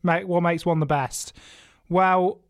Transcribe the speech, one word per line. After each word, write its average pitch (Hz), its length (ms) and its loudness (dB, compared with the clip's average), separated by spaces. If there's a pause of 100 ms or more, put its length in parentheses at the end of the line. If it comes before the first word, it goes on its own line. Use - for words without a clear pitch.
Ma-, 170 200 2
what 180 200 0
makes 170 220 -2
one 165 160 0
the 151 60 0
best? 139 480 -4 (560)
Well, 185 600 2